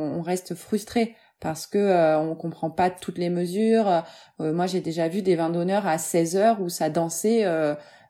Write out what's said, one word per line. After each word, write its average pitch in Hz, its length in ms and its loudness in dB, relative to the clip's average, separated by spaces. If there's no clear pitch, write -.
on 170 40 -6
reste 175 340 -4
frustré 220 600 -4
parce 160 280 -8
que, 202 100 -2
euh, 170 420 4
on 160 160 -2
comprend 165 340 -6
pas 180 200 0
toutes 180 280 -10
les 175 120 -2
mesures. 185 760 2
Euh, 156 100 0
moi, 175 140 0
j'ai 180 160 -2
déjà 165 260 -2
vu 185 140 -2
des 185 160 2
vins 165 120 0
d'honneur 185 380 0
à 160 100 2
seize 165 380 0
heures 208 260 4
où 175 60 -4
ça 165 220 -2
dansait, 170 560 0
euh, 160 300 0